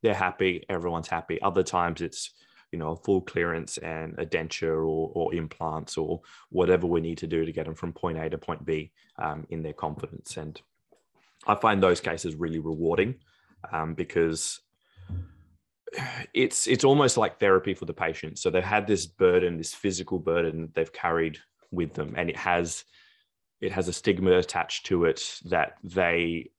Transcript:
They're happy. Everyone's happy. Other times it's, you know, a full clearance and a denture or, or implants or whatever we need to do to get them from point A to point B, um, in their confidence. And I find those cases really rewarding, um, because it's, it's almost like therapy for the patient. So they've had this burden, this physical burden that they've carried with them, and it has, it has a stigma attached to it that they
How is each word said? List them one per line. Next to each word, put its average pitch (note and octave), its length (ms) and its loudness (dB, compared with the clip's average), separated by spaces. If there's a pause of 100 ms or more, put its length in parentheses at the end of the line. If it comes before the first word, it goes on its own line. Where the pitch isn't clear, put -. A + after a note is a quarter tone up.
They're G#2+ 140 2
happy. F#2 520 0
Everyone's E2+ 420 -2
happy. E2 340 -4
Other F#2+ 180 2
times E2+ 400 0
it's, - 300 -8 (400)
you E2+ 80 -8
know, D#2 140 -4
a - 20 -4
full F#2+ 260 2
clearance E2+ 560 -4
and D#2+ 400 -8
a E2 80 -4
denture D#2+ 540 -2
or, D#2+ 340 -2
or E2 220 -2
implants D#2+ 600 -6
or E2 260 -4 (280)
whatever F2+ 380 4
we E2+ 140 2
need E2 180 -4
to E2+ 80 -6
do D#2+ 180 0
to D#2+ 60 -6
get D#2 160 -4
them D#2+ 80 -8
from E2+ 180 -6
point E2 240 -4
A D#2+ 140 -4
to D#2+ 80 -6
point D#2 260 -8
B, D#2 260 -2 (280)
um, D2+ 320 -4
in E2 100 -6
their D2+ 120 -6
confidence. - 640 -8
And D#2 220 -12 (880)
I - 80 4
find G2+ 300 4
those F2+ 180 6
cases E2 320 -4
really D#2+ 240 -4
rewarding, E2 560 0 (580)
um, D#2+ 220 -4
because E2 680 -2 (1700)
it's, - 340 0
it's C3 160 4
almost C#3 340 6
like G#2+ 220 0
therapy F#2+ 340 6
for F2+ 120 -8
the - 80 -8
patient. D#2+ 460 -6
So F#2 100 0
they've F2+ 140 2
had G2+ 240 0
this G2 180 0
burden, F2+ 520 4
this D#2+ 160 -8
physical F#2 460 -4
burden E2 420 0
that D#2+ 120 -10
they've D#2+ 200 -2
carried E2 440 0 (340)
with E2+ 220 -2
them, D#2 240 -6
and E2+ 120 -2
it - 80 -4
has, F2 460 0 (760)
it G2 120 -4
has F#2 160 -2
a F2+ 60 -4
stigma F#2 440 4
attached - 500 -2
to F2 180 4
it - 400 0
that E2+ 380 0
they E2+ 760 0